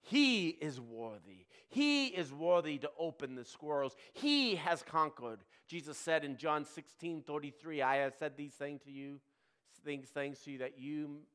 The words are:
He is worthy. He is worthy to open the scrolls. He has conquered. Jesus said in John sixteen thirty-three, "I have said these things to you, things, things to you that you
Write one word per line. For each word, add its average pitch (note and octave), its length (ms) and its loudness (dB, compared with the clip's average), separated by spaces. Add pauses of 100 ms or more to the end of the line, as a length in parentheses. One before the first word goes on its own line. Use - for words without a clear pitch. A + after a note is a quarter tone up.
He A#3 500 4
is D3 300 -4
worthy. G#2+ 640 -10 (220)
He C#4+ 380 4
is E3 260 -2
worthy D#3 460 4
to D3 180 -4
open D3+ 380 -4
the B2 100 -10
scrolls. C#3+ 500 -2 (180)
He C#4 440 4
has D#3+ 260 0
conquered. B2 640 0 (220)
Jesus D3+ 320 -8
said D#3+ 260 2
in C#3 120 -4
John D3+ 280 2
sixteen D#3+ 580 -8
thirty-three, D3 600 -6
"I C3 140 4
have C3+ 180 2
said D3 220 -6
these C#3+ 180 -10
things C#3+ 280 -8
to C#3 80 -20
you, C#3 300 -12 (640)
things, C#3 260 -6
things C#3+ 320 -4
to C#3+ 100 -12
you C3 60 -10
that B2+ 200 -6
you D3 560 -6